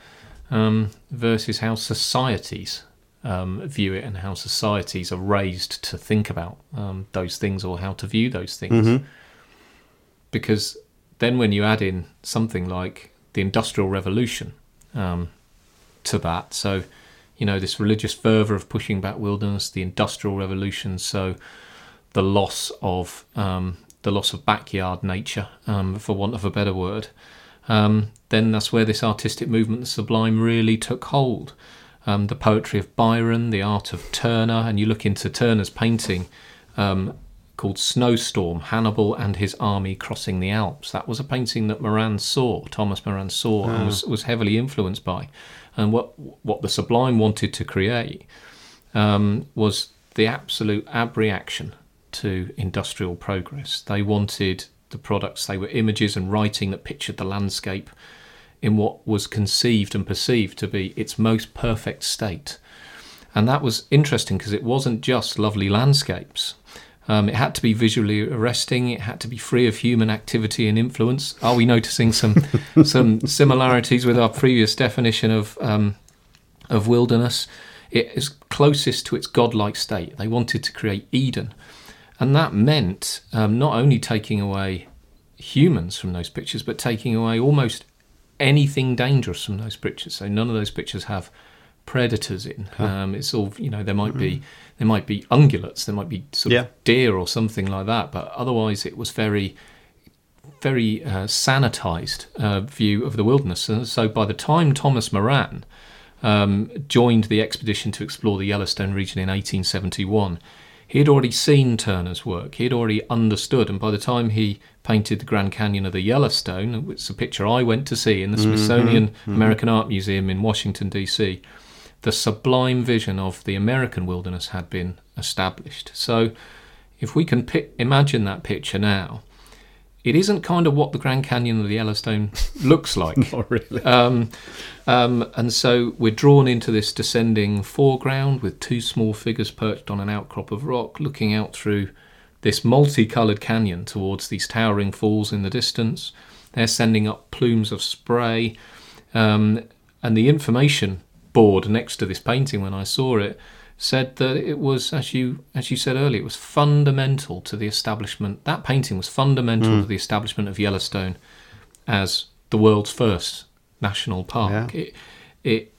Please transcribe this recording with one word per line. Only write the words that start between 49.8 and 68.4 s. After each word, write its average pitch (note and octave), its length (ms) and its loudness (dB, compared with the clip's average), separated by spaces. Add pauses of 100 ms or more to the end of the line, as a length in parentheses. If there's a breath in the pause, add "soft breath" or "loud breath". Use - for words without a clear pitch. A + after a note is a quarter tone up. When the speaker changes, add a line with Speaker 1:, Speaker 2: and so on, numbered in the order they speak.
Speaker 1:
the A2 100 4
absolute A2 600 -4
abreaction A2 840 -2 (400)
to F#2 440 -4
industrial F#2 580 -6
progress. - 680 -8
They G#2 220 -4
wanted G2+ 640 -2 (260)
the - 80 -12
products, - 480 -4
they G2 100 -6
were F#2+ 120 -6
images G#2+ 480 0
and F#2+ 160 -4
writing G#2+ 400 0
that - 120 -8
pictured - 320 -10
the - 80 -8
landscape G2 640 -6 (720 loud breath)
in G#2+ 160 2
what - 300 -2
was G#2 200 -2
conceived G#2+ 680 0
and G2 120 -2
perceived G#2+ 520 -2
to G2+ 100 -6
be F#2+ 280 -4
its - 220 -8
most A2 360 0
perfect - 500 -4
state. - 540 -6 (760 loud breath)
And G#2+ 140 2
that C#3+ 140 0
was A#2+ 280 -2
interesting C#3 480 2
'cause G2+ 140 -6
it G#2 100 -2
wasn't B2 380 0
just B2 380 -2
lovely G#2 300 0
landscapes. G#2+ 840 0 (540 loud breath)
Um, G#2+ 200 4
it G#2 60 -2
had - 220 0
to - 60 -8
be A#2 100 4
visually G#2+ 480 2
arresting, B2 720 -2